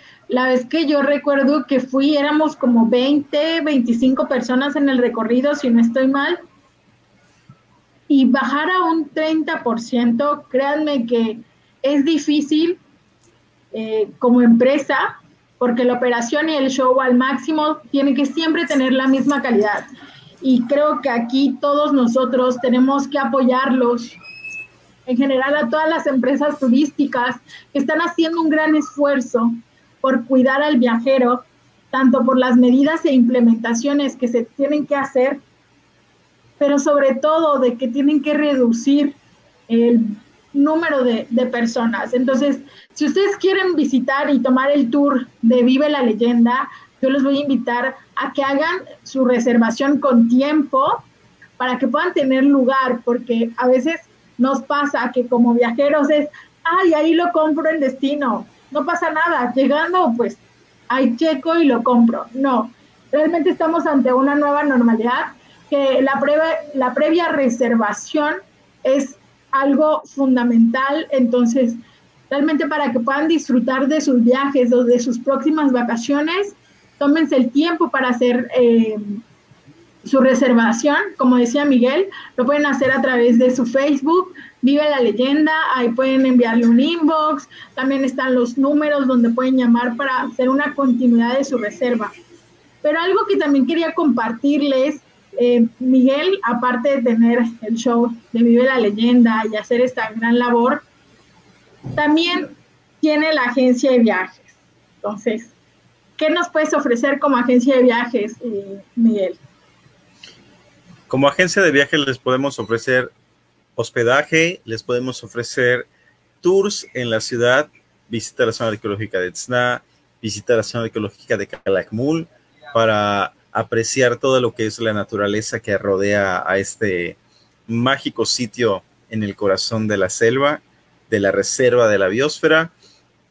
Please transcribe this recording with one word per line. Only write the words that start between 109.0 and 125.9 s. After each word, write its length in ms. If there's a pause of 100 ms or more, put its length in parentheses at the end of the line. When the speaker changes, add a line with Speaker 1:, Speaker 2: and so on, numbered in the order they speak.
Speaker 2:
Como 200
agencia 320
de 100
viajes 300
les 180
podemos 400
ofrecer 520 (640)
hospedaje, 880
les 180
podemos 420
ofrecer 640 (540)
tours 540
en 160
la 100
ciudad, 480 (400)
visita 380
la 60
zona 180
arqueológica 480
de 120
Tzna, 520 (400)
visita 340
la 60
zona 220
arqueológica 520
de 100
Calakmul, 800 (440)
para 640 (180)
apreciar 640
todo 240
lo 140
que 100
es 140
la 160
naturaleza 640
que 160
rodea 720